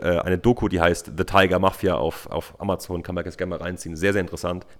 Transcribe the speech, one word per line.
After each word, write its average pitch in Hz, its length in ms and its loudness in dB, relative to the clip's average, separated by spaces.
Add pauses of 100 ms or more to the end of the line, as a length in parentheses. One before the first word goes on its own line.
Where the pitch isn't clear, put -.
äh, 87 180 2
eine 90 180 0
Doku, 113 300 2
die 90 120 0
heißt 87 360 2
The 90 80 0
Tiger 92 360 4
Mafia 95 340 2
auf, - 340 -2
auf - 320 -8
Amazon, 90 440 -6
kann 90 100 -8
man 87 80 -4
ganz 87 140 -10
gerne 90 140 -6
mal 82 120 -8
reinziehen. 85 320 -8
Sehr, 95 180 2
sehr 98 100 2
interessant. 90 440 -6 (140)